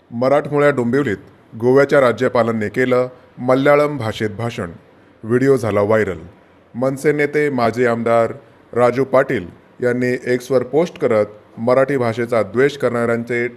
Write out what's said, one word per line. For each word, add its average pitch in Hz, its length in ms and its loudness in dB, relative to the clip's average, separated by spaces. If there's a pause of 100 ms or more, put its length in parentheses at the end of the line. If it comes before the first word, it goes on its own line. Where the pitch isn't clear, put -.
(120)
मराठमोळ्या 143 580 0
डोंबिवलीत 123 480 -2 (360)
गोव्याच्या 135 480 4
राज्यपालांनी 117 680 0
केलं 127 380 0 (320)
मल्याळम 143 580 2
भाषेत 110 320 -4
भाषण. 104 420 -8 (520)
व्हिडिओ 127 340 2
झाला 104 240 0
व्हायरल. 101 380 0 (540)
मनसे 135 380 -2
नेते 147 380 0
माजी 120 360 0
आमदार 117 480 0 (400)
राजू 120 320 2
पाटील 127 420 0 (360)
यांनी 123 300 -2 (120)
एक्सवर 127 380 -2
पोस्ट 156 360 -4
करत 110 600 -2
मराठी 131 380 2
भाषेचा 117 460 -2
द्वेष 131 340 0
करणाऱ्यांचे 117 800 -2